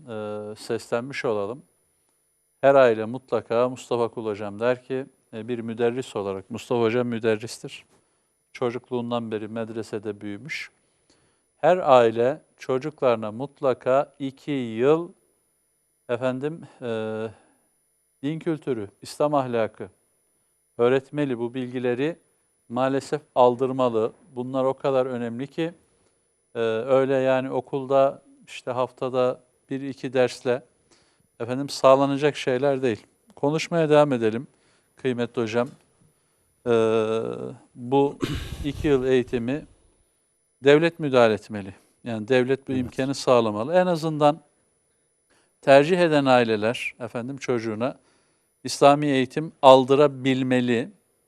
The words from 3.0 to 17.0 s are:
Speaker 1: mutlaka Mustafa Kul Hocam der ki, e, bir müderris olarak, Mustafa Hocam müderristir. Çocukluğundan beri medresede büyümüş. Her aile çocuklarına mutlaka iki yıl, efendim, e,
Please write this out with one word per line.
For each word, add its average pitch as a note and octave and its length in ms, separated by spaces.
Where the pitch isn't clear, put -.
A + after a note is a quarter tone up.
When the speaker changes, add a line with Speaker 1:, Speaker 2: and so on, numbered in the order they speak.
Speaker 1:
mutlaka A#2 640
Mustafa A#2+ 400
Kul A2+ 180
Hocam G#2 340
der B2 240
ki, C3 220
e, A2 140
bir B2 100
müderris A#2 580
olarak, G2 340
Mustafa A#2 320
Hocam A#2+ 240
müderristir. A#2 800
Çocukluğundan A#2+ 760
beri G#2+ 180
medresede A2 720
büyümüş. G#2 500
Her F3 200
aile B2+ 680
çocuklarına B2 760
mutlaka C3 880
iki C3+ 320
yıl, C#3 600
efendim, C3 540
e, A2 440